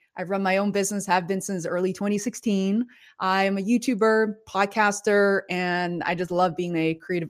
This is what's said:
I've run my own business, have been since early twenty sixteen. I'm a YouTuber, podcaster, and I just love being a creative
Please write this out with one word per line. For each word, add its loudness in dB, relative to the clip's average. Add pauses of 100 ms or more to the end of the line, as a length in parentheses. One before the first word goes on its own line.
(180)
I've -8
run -2
my 2
own 0
business, -2
have 2
been -2
since -6
early -2
twenty -2
sixteen. 0 (360)
I'm 2
a -2
YouTuber, 2 (120)
podcaster, 2
and -2
I -2
just -4
love 2
being -2
a 0
creative -6